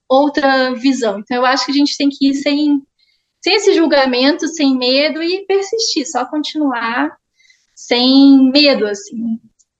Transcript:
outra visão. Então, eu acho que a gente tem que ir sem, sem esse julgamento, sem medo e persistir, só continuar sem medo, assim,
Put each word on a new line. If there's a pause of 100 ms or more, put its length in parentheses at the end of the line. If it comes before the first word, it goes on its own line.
outra
visão.
Então,
eu
acho
que
a
gente
tem
que
ir
sem, (600)
sem
esse
julgamento,
sem
medo
e
persistir,
só
continuar (640)
sem
medo,
assim, (400)